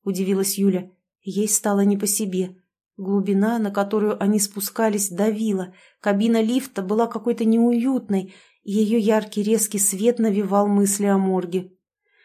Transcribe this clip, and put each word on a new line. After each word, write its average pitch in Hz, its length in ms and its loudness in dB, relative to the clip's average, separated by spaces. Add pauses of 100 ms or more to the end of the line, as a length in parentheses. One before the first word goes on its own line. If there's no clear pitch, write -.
удивилась 196 540 -2
Юля. 190 340 0 (300)
Ей 196 260 -4
стало 202 340 0
не 202 140 4
по 202 100 -4
себе. 185 520 -4 (400)
Глубина, 202 600 0
на 208 140 -2
которую 208 500 -2
они 202 180 2
спускались, 202 720 -2
давила. 202 640 -2 (280)
Кабина 220 400 2
лифта 233 400 -2
была 214 260 0
какой-то 233 380 -2
неуютной, 233 880 0 (300)
и 202 100 -10
ее 214 260 2
яркий 214 420 0
резкий 214 380 0
свет 226 400 0
навевал 202 480 2
мысли 202 380 2
о 196 120 4
морге. 185 540 -2 (540)